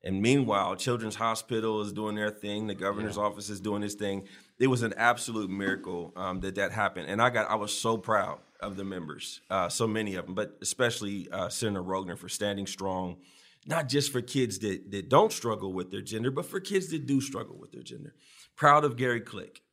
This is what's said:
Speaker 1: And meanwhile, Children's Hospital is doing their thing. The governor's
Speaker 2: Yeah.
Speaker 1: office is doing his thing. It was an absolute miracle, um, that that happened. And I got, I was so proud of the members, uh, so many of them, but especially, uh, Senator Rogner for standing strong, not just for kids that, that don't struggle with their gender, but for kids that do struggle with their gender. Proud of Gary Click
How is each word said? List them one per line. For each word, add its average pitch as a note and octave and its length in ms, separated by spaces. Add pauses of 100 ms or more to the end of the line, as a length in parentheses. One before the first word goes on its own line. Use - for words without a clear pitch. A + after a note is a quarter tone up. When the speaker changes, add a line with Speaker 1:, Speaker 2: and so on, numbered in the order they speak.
Speaker 1:
And F#2+ 180
meanwhile, G#2+ 540
Children's A2+ 400
Hospital A2+ 680
is G#2 120
doing G#2+ 220
their G#2 160
thing. G#2 340
The G#2 80
governor's G2+ 440
Speaker 2:
Yeah. G#2 60
Speaker 1:
office G#2 280
is F#2+ 100
doing G#2 220
his G#2 100
thing. G2 340 (320)
It B2+ 80
was B2 140
an A2+ 160
absolute A#2 540
miracle, F#2+ 640
um, F#2 260
that F#2+ 140
that G2 160
happened. F#2+ 380
And G2+ 120
I B2 80
got, A#2 200
I G#2+ 60
was G#2+ 160
so A2+ 260
proud G2+ 420 (200)
of G2 160
the G2 80
members, E2+ 580 (100)
uh, F#2 180
so A2+ 180
many G#2+ 280
of F2 100
them, F#2 80
but G2 280
especially, A2 720
uh, F2+ 180
Senator G2+ 340
Rogner F#2 340
for F2+ 100
standing G2+ 380
strong, F#2 520 (500)
not D#3+ 200
just C3+ 240
for B2 100
kids A#2 380
that, G2 320
that G2+ 180
don't G3+ 220
struggle G2 400
with F#2 200
their G2+ 100
gender, A2 300
but D3+ 160
for - 120
kids F#3+ 300
that D#3 160
do C3+ 160
struggle - 360
with - 140
their - 120
gender. - 320 (420)
Proud D3 260
of B2+ 140
Gary A#2+ 240
Click - 400 (120)